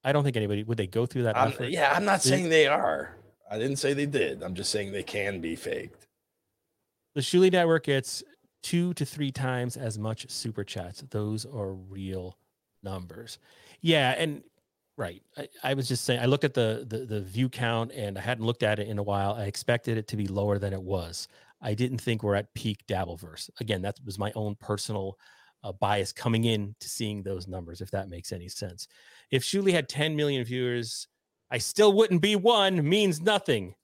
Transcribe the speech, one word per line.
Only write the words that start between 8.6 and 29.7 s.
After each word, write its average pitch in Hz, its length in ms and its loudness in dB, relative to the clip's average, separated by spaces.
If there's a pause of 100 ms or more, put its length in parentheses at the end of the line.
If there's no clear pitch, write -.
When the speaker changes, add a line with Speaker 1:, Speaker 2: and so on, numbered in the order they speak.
Speaker 1:
two 175 340 0
to 143 100 -2
three 143 260 -4
times 127 460 -2
as 110 200 -6
much 110 320 -6
super 110 340 -6
chats. 90 460 -10
Those 107 360 -4
are 107 260 -6
real 95 680 -10 (460)
numbers. 95 560 -10 (420)
Yeah, 147 360 4
and 156 260 -2 (540)
right. 87 260 -8 (140)
I, 139 100 -10 (160)
I 135 100 0
was 135 140 -2
just 123 180 -2
saying, 123 140 2
I 120 60 0
looked 139 180 4
at 143 100 0
the, 113 340 2
the, 110 120 -4
the 107 220 -4
view 107 280 -2
count 117 420 0
and 101 260 -6
I 95 40 -6
hadn't 113 240 -2
looked 117 180 0
at 104 160 2
it 104 80 -4
in 104 120 -4
a 101 40 -2
while. 101 300 0
I 107 120 -6
expected 117 520 -2
it 107 120 -4
to 110 80 -4
be 101 100 0
lower 101 320 0
than 98 140 -2
it 95 80 -6
was. 90 460 -6 (340)
I 107 120 -2
didn't 123 260 0
think 113 220 -2
we're 104 140 0
at 101 180 -4
peak - 340 -6
Dabbleverse. 87 600 -6 (100)
Again, 104 220 -2
that 101 240 -4
was 98 140 -10
my 104 160 -2
own 107 200 -4
personal, 101 600 -6 (460)
uh, 104 80 -8
bias 98 400 0
coming 113 320 0
in 107 360 0
to - 80 -12
seeing 104 360 -6
those 95 240 -6
numbers, 87 340 -10
if 95 100 -10
that 98 180 -4
makes 87 220 -12
any 87 160 -10
sense. 90 400 -12 (440)
"If 131 120 0
Shuli 196 280 0